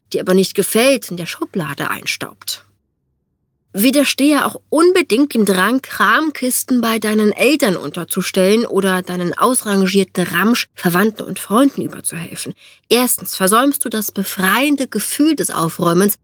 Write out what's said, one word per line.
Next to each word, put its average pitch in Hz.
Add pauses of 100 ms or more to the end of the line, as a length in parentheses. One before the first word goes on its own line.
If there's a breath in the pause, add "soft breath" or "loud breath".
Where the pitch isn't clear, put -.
(120)
die 156
aber -
nicht 185
gefällt, 240
in 175
der 170
Schublade 151
einstaubt. - (1080)
Widerstehe 269
auch - (100)
unbedingt 311
dem 214
Drang, 202
Kramkisten 254
bei 226
deinen 214
Eltern 233
unterzustellen 185
oder 190
deinen 180
ausrangierten 196
Ramsch 196
Verwandten 190
und -
Freunden 269
überzuhelfen. - (340 soft breath)
Erstens 240
versäumst 226
du 240
das 214
befreiende 233
Gefühl 294
des 175
Aufräumens, 170